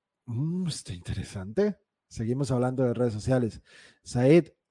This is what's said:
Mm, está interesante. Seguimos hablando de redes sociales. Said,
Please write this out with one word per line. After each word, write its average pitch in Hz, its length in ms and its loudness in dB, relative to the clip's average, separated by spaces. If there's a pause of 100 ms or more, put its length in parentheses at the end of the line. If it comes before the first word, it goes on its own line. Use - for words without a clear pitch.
(260)
Mm, 160 420 -4
está - 240 -8
interesante. 98 880 -4 (300)
Seguimos 123 420 -4
hablando 127 320 0
de 120 140 2
redes 117 180 0
sociales. 110 480 0 (420)
Said, 143 460 4 (220)